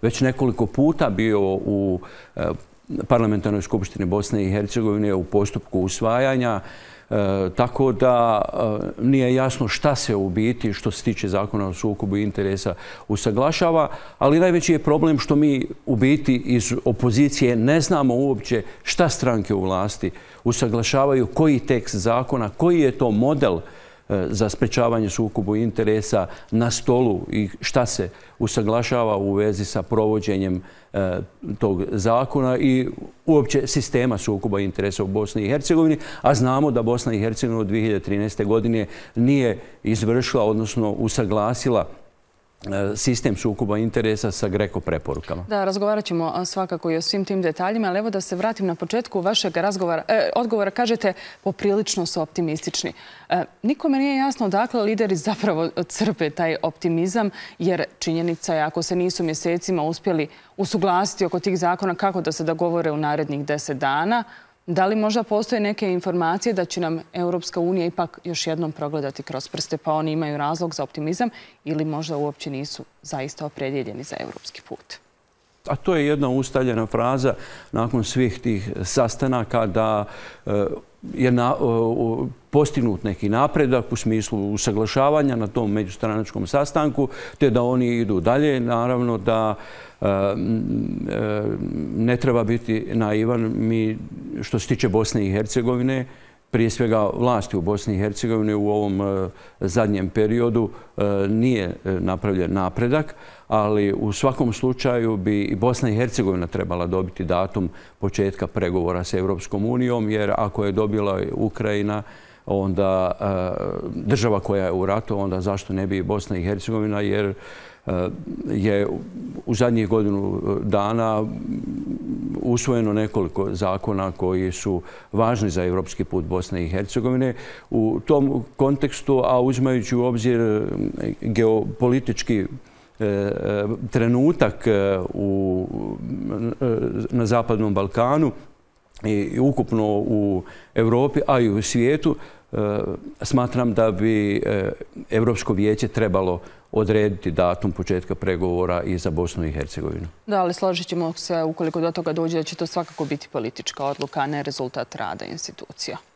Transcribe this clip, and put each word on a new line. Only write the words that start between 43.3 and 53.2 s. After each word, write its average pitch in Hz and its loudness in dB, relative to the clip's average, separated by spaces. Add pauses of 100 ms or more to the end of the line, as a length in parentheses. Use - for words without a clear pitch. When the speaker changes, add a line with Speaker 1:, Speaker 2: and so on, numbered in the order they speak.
Speaker 1:
sukoba 104 -2
interesa 110 0
sa 104 -4
greco 98 0
preporukama. 80 -4
Speaker 2:
Da, 202 0
razgovarat 214 -2
ćemo, 165 -2
a, 180 -2
svakako 175 -2
i 160 0
o 165 -2
svim 196 -2
tim 190 -2
detaljima, 185 -2
ali 185 0
evo 220 -2
da 196 -4
se 185 -2
vratim 196 -2
na 175 0
početku 202 -4
vašeg 190 0
razgovora, 180 0
e, - 2
odgovora. 214 0
Kažete, 220 0 (300)
poprilično 202 0
su 165 -2
optimistični. 160 -4 (360)